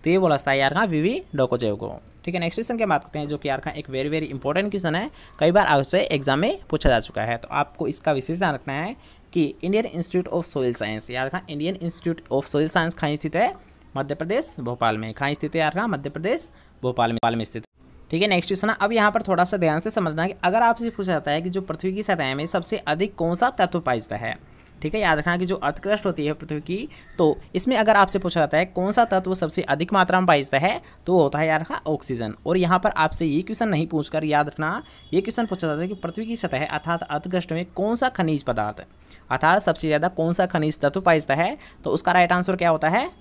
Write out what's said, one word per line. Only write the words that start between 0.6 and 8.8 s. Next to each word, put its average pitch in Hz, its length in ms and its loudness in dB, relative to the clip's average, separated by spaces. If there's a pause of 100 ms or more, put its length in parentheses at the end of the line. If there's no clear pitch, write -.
कहाँ, 208 140 2
वीवी 180 340 0 (140)
डोकोजेव 120 400 0
को। 107 160 -8 (340)
ठीक 175 100 -6
है, 180 40 -2
नेक्स्ट 170 180 -4
क्वेश्चन 233 200 -4
की 220 80 0
बात 156 180 2
करते - 160 -10
हैं, 147 80 -6
जो 147 100 -4
कि 143 120 -4
यार 135 100 -2
कहाँ - 140 -8
एक 147 140 -10
very, 135 220 -4
very 156 240 -4
important 160 380 -2
question 180 240 -2
है, 220 140 -4 (300)
कई 165 120 4
बार 196 140 6
आपसे 147 360 2
एग्जाम 139 380 0
में 247 200 0 (100)
पूछा 156 200 2
जा 117 100 6
चुका - 220 -4
है, 117 160 0
तो - 140 -12
आपको 147 360 -2
इसका - 240 -2
विशेष 147 260 -2
ध्यान 180 160 2
रखना 135 200 -6
है 175 220 -6 (380)